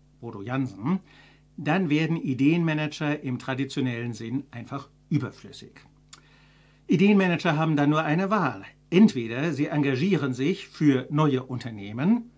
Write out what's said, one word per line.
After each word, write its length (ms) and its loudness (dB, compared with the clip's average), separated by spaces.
Bodo 200 -12
Jansen, 600 -4
dann 320 0
werden 260 0
Ideenmanager 1040 0
im 160 -4
traditionellen 760 -4
Sinn 360 -8
einfach 380 -14
überflüssig. 640 -6
Ideenmanager 720 4
haben 180 0
dann 140 2
nur 120 2
eine 280 0
Wahl. 340 -2
Entweder 640 2
sie 140 -2
engagieren 680 0
sich 360 -4
für 420 2
neue 320 2
Unternehmen, 960 -2